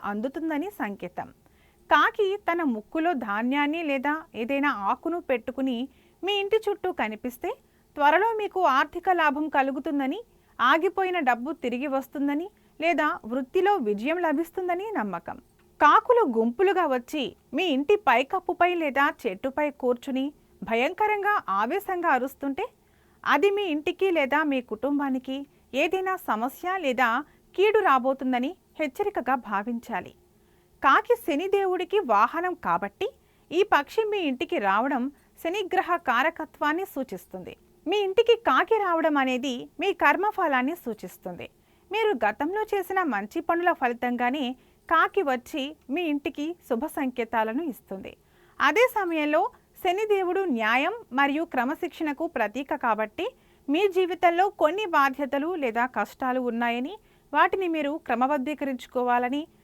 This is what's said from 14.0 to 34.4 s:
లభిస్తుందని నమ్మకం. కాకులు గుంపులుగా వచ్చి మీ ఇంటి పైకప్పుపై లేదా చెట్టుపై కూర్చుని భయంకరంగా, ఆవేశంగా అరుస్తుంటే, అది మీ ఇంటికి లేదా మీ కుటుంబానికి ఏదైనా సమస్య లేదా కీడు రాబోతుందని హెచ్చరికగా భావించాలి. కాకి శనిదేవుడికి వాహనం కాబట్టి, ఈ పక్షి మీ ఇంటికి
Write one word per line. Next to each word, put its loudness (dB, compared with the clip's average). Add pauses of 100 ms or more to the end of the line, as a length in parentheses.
లభిస్తుందని -2
నమ్మకం. -6 (420)
కాకులు 8 (140)
గుంపులుగా 2
వచ్చి -2 (300)
మీ 0
ఇంటి 2
పైకప్పుపై 2
లేదా 0 (160)
చెట్టుపై -2
కూర్చుని -4 (360)
భయంకరంగా, 0 (140)
ఆవేశంగా -2
అరుస్తుంటే, -2 (580)
అది 4
మీ 0
ఇంటికి -2
లేదా 2
మీ 0
కుటుంబానికి -2 (360)
ఏదైనా 0
సమస్య -4
లేదా 0 (460)
కీడు 4
రాబోతుందని 2 (280)
హెచ్చరికగా -2
భావించాలి. -6 (680)
కాకి 4
శనిదేవుడికి 0
వాహనం 2
కాబట్టి, -4 (440)
ఈ 0
పక్షి 0
మీ -2
ఇంటికి -2